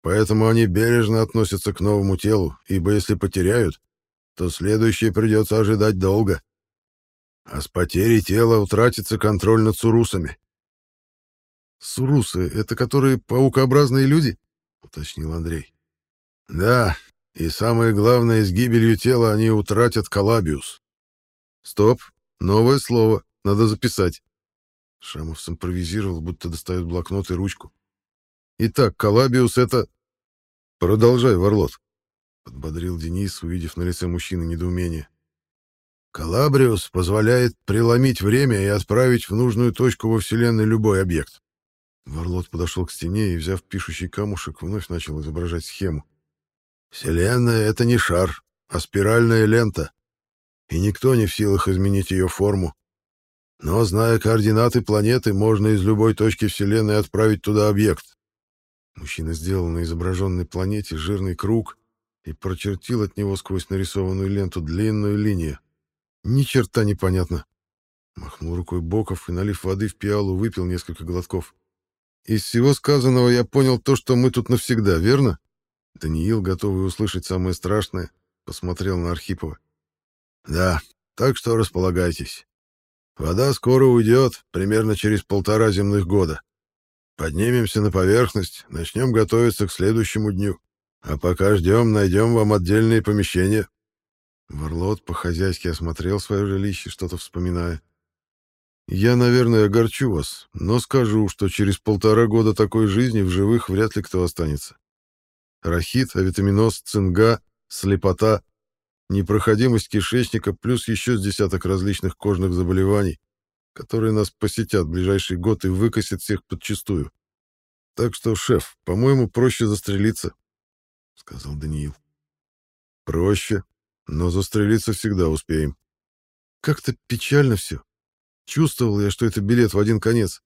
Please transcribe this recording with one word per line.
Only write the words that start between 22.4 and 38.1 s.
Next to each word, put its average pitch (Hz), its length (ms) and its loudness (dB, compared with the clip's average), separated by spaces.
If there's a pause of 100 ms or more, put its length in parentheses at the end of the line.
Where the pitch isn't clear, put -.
новое 113 380 4
слово, 110 460 2 (200)
надо 101 220 4
записать». 107 560 -2 (760)
Шамов 80 420 -12
симпровизировал, 90 840 -6
будто 87 260 -10
достаёт 87 380 -6
блокнот 90 440 -6
и 90 40 -2
ручку. 95 380 -8 (840)
«Итак, 113 380 0
коллабиус — 123 640 2
это». 123 280 0 (920)
«Продолжай, 117 580 4
Варлот», — 98 420 0 (680)
подбодрил 80 540 -8
Денис, 87 440 -6
увидев 85 340 -8
на 85 60 -6
лице 90 240 -4
мужчины 87 380 -6
недоумение. 85 640 -4 (1040)
«Коллабриус 120 760 2
позволяет 110 680 2 (120)
преломить 117 560 2